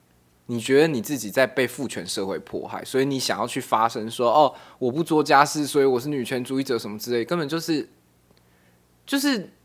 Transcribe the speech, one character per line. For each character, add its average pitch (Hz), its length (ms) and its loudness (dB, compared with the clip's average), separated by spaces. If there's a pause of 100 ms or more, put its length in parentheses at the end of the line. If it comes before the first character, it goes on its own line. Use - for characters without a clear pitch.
(440)
你 120 160 -6
觉 131 220 6
得 165 40 6
你 143 140 -2
自 143 160 -6
己 110 140 -8
在 127 160 4
被 123 200 0
父 120 220 -6
权 90 180 -10
社 95 200 -4
会 92 140 -4
迫 - 280 -10
害， 90 160 -10
所 131 160 0
以 135 60 2
你 139 120 -2
想 110 200 -2
要 110 80 -2
去 127 120 -6
发 117 300 2
声 113 220 -6
说 120 200 0
，“哦， 143 240 6 (240)
我 123 140 -2
不 156 100 -2
做 156 220 2
家 143 180 6
事， 147 240 0
所 143 140 2
以 135 60 6
我 127 120 4
是 135 120 -6
女 139 120 -4
权 123 220 -4
主 135 160 -4
义 - 20 0
者” 131 160 -2
什 110 120 -8
么 107 80 -10
之 120 140 -8
类， 117 120 0
根 175 140 -4
本 151 100 -4
就 156 100 -2
是， 156 300 -4 (1160)
就 277 120 -2
是 269 320 -2 (140)